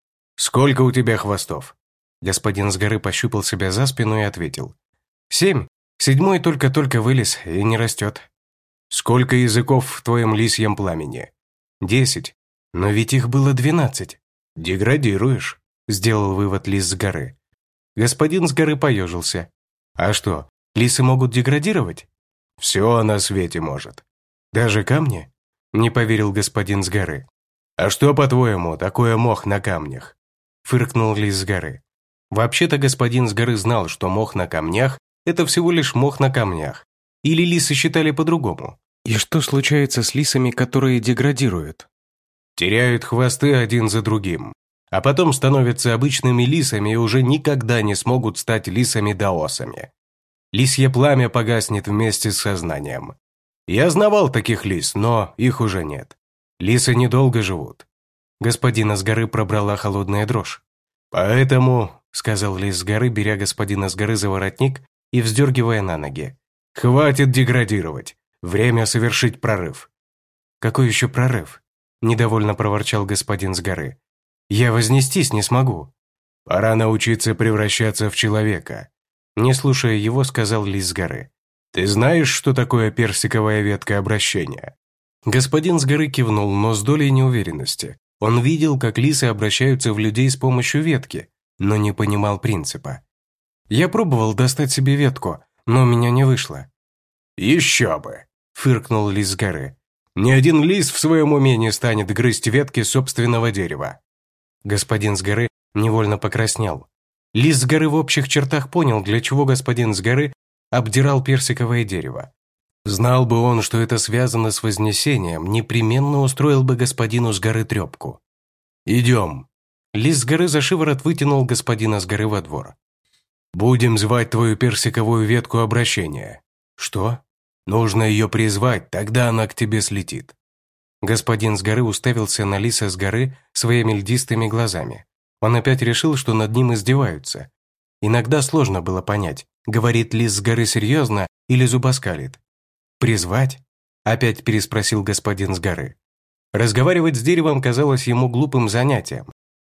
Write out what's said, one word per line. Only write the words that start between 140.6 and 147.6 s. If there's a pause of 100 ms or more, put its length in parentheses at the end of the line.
серьезно (200)
или
зубоскалит. (600)
«Призвать?» (440)
опять
переспросил
господин
с
горы. (560)
Разговаривать
с
деревом